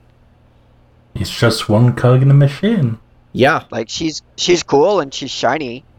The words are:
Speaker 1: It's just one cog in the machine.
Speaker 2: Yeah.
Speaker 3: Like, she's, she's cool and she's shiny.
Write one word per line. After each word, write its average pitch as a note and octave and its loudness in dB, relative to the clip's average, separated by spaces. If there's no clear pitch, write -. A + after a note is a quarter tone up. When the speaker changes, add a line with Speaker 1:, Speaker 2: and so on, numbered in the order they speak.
Speaker 1:
It's F#2+ -6
just - 0
one A#2+ 2
cog B2+ 2
in C3+ 4
the C#3 6
machine. C#3+ 0
Speaker 2:
Yeah. C3+ 0
Speaker 3:
Like, - -8
she's, D#3+ -8
she's E3+ 0
cool E3+ 2
and C#3 -8
she's C3+ -10
shiny. C3 -4